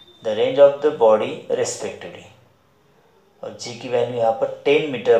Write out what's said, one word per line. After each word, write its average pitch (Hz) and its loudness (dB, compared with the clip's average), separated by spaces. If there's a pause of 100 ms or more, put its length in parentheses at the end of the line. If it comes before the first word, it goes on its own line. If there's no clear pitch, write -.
(220)
the 110 -4
range 135 2
of 143 6
the 151 2
body 110 4 (300)
respectively। - -10 (1160)
और - -14
जी 123 -14
की 131 -12
value 120 -2
यहाँ 113 2
पर - -4
ten 147 2
meter 113 2